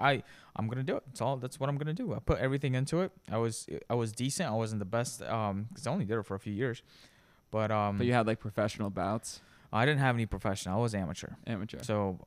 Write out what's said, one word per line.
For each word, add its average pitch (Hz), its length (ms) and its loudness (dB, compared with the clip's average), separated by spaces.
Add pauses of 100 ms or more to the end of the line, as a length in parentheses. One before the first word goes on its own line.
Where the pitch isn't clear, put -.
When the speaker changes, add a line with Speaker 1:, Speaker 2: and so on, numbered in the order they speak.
Speaker 1:
"I, 135 240 4 (320)
I'm 110 100 0
gonna 117 160 -2
do 185 140 0
it. - 160 -6
It's - 80 -14
all, 131 160 0
that's 127 240 -8
what 135 100 0
I'm 143 80 0
gonna 151 140 -2
do." 190 200 -4
I 104 60 -2
put 131 220 4
everything 135 340 2
into 147 280 2
it. - 100 -2 (180)
I 104 80 0
was, 113 300 0 (200)
I 117 60 2
was 117 160 2
decent. 135 400 -2
I 107 40 0
wasn't 110 260 0
the 101 40 -2
best, 117 380 -2
um, 107 500 0
'cause - 140 -8
I 117 60 0
only 175 120 0
did 107 140 0
it 101 60 -2
for 98 100 -4
a 98 60 -6
few 107 120 -6
years. 117 300 -2 (720)
But, 107 180 2
um, 104 280 2
Speaker 2:
But 120 100 4
you 123 60 4
had, 117 120 6
like, 110 140 0
professional 107 500 -2
bouts? 98 500 -4 (320)
Speaker 1:
I 113 140 4
didn't 147 140 4
have 127 160 4
any 113 100 2
professional. 98 500 -2
I 113 60 4
was 117 140 0
amateur. 90 380 -4 (120)
Speaker 2:
Amateur. 110 380 -6
Speaker 1:
So, 101 420 0